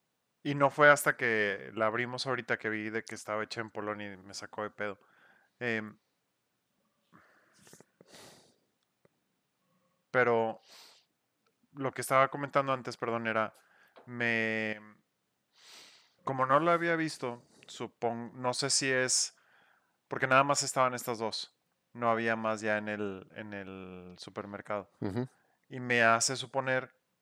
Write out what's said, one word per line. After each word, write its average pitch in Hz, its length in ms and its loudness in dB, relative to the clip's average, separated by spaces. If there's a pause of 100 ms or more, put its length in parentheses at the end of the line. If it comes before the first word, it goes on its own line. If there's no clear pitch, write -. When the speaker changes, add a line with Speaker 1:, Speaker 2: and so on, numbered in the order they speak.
(460)
Speaker 1:
y 143 100 0
no 139 140 4
fue 147 200 8
hasta 143 260 4
que 107 580 0
la 110 120 0
abrimos 123 420 -2
ahorita 123 300 -2
que 113 120 -6
vi 107 200 -4
de 107 160 -6
que 110 100 -12
estaba 107 280 -6
hecha 113 180 -6
en 110 80 -10
Polonia 104 420 -8
y 92 60 -16
me 95 160 -18
sacó 107 300 -10
de 104 80 -6
pedo. 101 280 -8 (600)
Em, 110 360 -4 (4000)
pero 117 480 4 (1120)
lo 131 180 -4
que 127 100 -6
estaba 135 280 6
comentando 139 440 0
antes, 123 240 -4
perdón, 117 300 -2
era, 110 260 0 (520)
me, 113 760 -2 (1400)
como 131 220 0
no 135 140 6
lo 170 120 4
había 170 240 2
visto, 143 460 -4 (260)
supon-, 117 680 -6
no 127 200 -2
sé 139 160 -2
si 135 220 2
es, 127 440 2 (720)
porque 131 200 -2
nada 131 160 8
más 143 200 2
estaban 127 300 2
estas 120 240 -4
dos, - 380 -6 (380)
no 120 180 0
había 113 240 2
más 110 260 -2
ya 107 160 0
en 107 120 -4
el, 101 460 -4
en 104 180 -12
el 92 680 -12
supermercado. 101 800 -8
Speaker 2:
Ujú. 110 280 -2 (420)
Speaker 1:
Y 131 100 -12
me 123 240 2
hace 117 320 4
suponer 131 580 -4 (280)